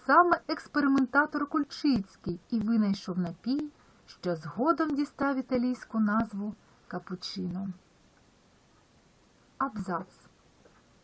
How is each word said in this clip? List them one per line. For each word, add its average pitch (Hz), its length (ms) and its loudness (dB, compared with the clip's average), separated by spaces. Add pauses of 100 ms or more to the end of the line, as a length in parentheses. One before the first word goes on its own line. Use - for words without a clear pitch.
саме 339 420 6
експериментатор 285 1000 2
Кульчицький 247 920 -2 (100)
і 233 80 -2
винайшов 202 600 0
напій, 254 520 -4 (360)
що 175 300 -4
згодом 269 540 0
дістав 277 480 -2
італійську 247 640 -2
назву 208 540 0 (340)
капучино. 185 800 -8 (1900)
Абзац. 202 480 -4 (960)